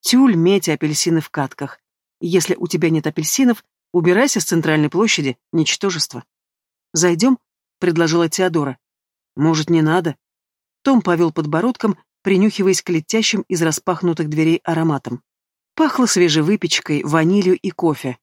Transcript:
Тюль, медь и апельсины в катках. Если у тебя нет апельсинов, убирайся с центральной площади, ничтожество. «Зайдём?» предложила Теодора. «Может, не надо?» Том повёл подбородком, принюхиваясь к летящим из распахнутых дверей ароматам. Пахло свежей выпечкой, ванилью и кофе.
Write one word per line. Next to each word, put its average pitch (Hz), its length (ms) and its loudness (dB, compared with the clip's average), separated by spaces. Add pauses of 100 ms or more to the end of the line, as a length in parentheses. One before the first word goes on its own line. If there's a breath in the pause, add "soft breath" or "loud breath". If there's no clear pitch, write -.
Тюль, 247 340 4
медь 175 320 2
и 170 40 0
апельсины 156 500 0
в - 80 -12
катках. - 500 -8 (400)
Если 175 360 0
у 180 120 -8
тебя 165 220 -2
нет 156 180 -2
апельсинов, 214 560 0 (280)
убирайся 180 480 2
с 160 60 -6
центральной 156 440 0
площади, 165 480 -2 (140)
ничтожество. 160 720 -4 (720)
«Зайдём?» 175 460 2 (400)
предложила 170 500 2
Теодора. 160 480 -2 (580)
«Может, 156 340 0
не 165 120 4
надо?» 160 340 0 (680)
Том 269 180 2
повёл 170 300 0
подбородком, 170 640 -2 (240 soft breath)
принюхиваясь 196 600 2
к - 80 -14
летящим 202 580 -2
из 170 140 -2
распахнутых 165 680 -2
дверей 160 340 0
ароматам. 160 600 -2 (520)
Пахло 269 300 2
свежей 160 380 2
выпечкой, 165 600 -2
ванилью 175 540 2
и - 120 -6
кофе. 139 540 -4